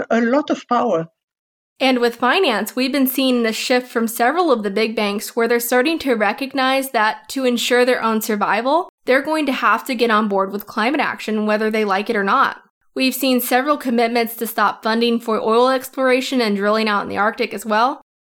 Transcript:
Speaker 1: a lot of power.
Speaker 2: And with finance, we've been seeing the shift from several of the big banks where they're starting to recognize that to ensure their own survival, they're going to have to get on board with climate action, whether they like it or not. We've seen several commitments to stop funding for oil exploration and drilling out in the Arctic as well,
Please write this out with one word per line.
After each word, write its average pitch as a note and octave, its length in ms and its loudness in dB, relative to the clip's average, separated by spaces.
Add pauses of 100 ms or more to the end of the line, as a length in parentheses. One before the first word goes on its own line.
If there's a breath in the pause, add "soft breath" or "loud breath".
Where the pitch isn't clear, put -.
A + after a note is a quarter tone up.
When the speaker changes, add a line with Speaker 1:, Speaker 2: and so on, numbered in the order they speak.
Speaker 1:
a A3+ 120 2
lot C4 280 2
of - 200 -4
power. G#3 380 0 (720)
Speaker 2:
And C4 180 2
with A#3+ 180 0
finance, B3+ 580 0
we've B3+ 160 -2
been C4+ 160 2
seeing B3+ 360 0
the A3+ 100 0
shift B3 340 -2
from A#3 180 -2
several C#4+ 460 0
of A3+ 120 0
the G3+ 60 -2
big A3 280 -2
banks G#3 360 -4
where A#3 140 0
they're A#3+ 140 2
starting C4 380 0
to C4+ 140 0
recognize C4 800 -2
that G#3+ 380 0
to C4 160 -2
ensure B3 400 2
their B3 180 2
own A3 160 2
survival, A3 720 0 (160)
they're C4 160 4
going D#4 240 -2
to C4+ 80 0
have A3+ 320 0
to C4 100 -4
get A3+ 160 2
on G#3+ 160 2
board G3 240 0
with G3+ 160 -8
climate B3+ 320 -2
action, G#3+ 460 -2
whether G#3+ 260 0
they A3 140 0
like G3+ 240 -2
it G#3+ 80 0
or G3+ 60 0
not. A3 380 0 (340)
We've C4 200 0
seen C4 240 2
several C4 380 0
commitments A#3 580 0
to A#3 100 -6
stop G#3 380 -2
funding A#3 380 0
for A3 180 -2
oil A#3+ 300 4
exploration C4 720 0
and G#3 160 0
drilling G#3+ 320 0
out G3+ 140 0
in - 60 -10
the G3 80 -6
Arctic A3 360 -2
as G#3 120 -10
well, A3+ 360 0 (240)